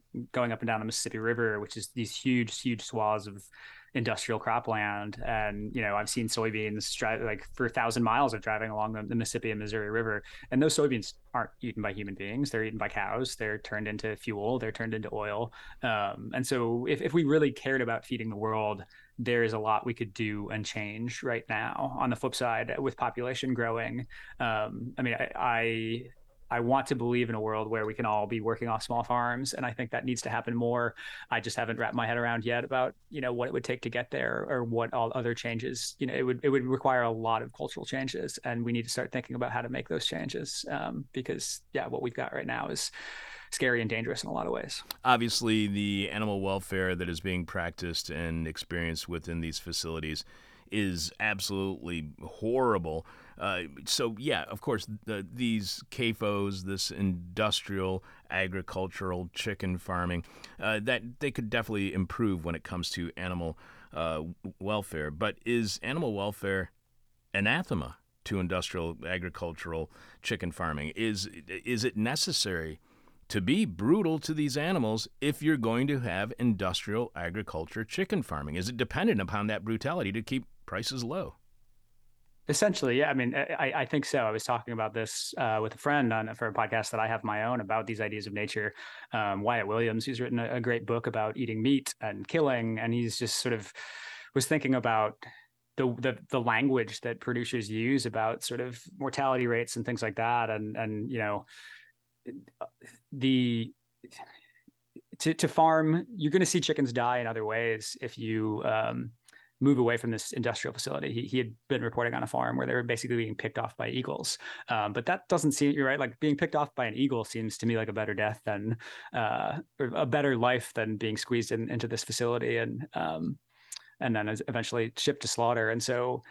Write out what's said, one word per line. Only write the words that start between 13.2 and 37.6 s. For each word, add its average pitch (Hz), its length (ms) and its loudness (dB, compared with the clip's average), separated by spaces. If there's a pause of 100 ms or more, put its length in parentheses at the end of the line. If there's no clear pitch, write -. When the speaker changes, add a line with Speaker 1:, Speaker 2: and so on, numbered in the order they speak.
Speaker 1:
They're 107 220 -2
turned 107 300 -6
into 107 280 -2
fuel. 107 440 -2
They're 110 120 -2
turned 113 220 -4
into 110 180 -4
oil. 107 400 -2 (300)
Um, 110 540 0
and 127 100 0
so 120 420 2
if, 139 140 2
if - 120 0
we 170 100 6
really 147 280 6
cared 135 300 0
about 117 240 0
feeding 110 240 -4
the 107 60 -4
world, 107 480 0 (340)
there 120 260 4
is 110 100 4
a 113 60 0
lot 107 260 2
we 120 80 0
could 110 200 -4
do 104 360 -2
and 107 160 -4
change 110 580 -4
right 117 260 0
now. 113 500 -2
On 127 100 2
the 120 60 2
flip 123 200 -2
side, 117 440 0
with 135 160 0
population 123 580 -2
growing, 117 540 0 (320)
um, 110 580 -2
I 135 40 -2
mean, 120 140 2
I, - 200 -2
I 117 680 0 (480)
I 123 80 2
want 127 280 4
to 139 80 0
believe 120 340 2
in 113 60 -2
a 110 60 -2
world 110 280 0
where 110 160 0
we 110 80 -2
can 117 120 -2
all 107 200 2
be 110 160 -2
working 113 260 0
off 110 160 0
small 117 200 0
farms, 120 500 0
and 131 120 -2
I 123 60 -2
think 120 200 -4
that - 140 -2
needs 123 180 0
to - 60 -4
happen 117 260 0
more. 120 400 2 (340)
I 117 100 2
just 113 160 -4
haven't 117 220 0
wrapped 113 180 0
my 117 120 2
head 120 100 2
around 117 260 2
yet 120 200 2
about, 131 320 0 (140)
you 151 120 -6
know, 123 120 0
what 120 140 0
it 135 60 -4
would 131 100 -2
take 127 180 -2
to - 80 -4
get 123 200 -2
there - 400 -2
or 127 140 0
what 117 300 0
all 117 200 2
other 120 200 0
changes, 120 680 -4
you 135 80 0
know, 127 60 -2
it 131 100 2
would, 127 200 2
it 143 60 4
would 131 160 4
require 127 380 4
a 117 80 2
lot 113 300 0
of 123 120 -10
cultural - 320 -6